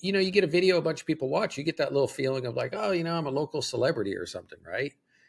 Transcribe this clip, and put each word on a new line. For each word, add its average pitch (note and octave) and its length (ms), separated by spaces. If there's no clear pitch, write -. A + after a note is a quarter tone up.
you F#3+ 120
know, G3 60
you F#3+ 120
get F#3+ 140
a - 20
video F3+ 320
a D#3 40
bunch D#3 200
of - 40
people D3+ 220
watch, F3 300
you D3 60
get D#3+ 120
that C#3 160
little C#3 160
feeling C3 380
of A#2 80
like, B2 200
"Oh, G#3 180
you E3+ 120
know, E3 140
I'm D#3 80
a C#3 40
local C#3+ 300
celebrity A#2 560
or F2+ 80
something," - 420
right? A#2+ 280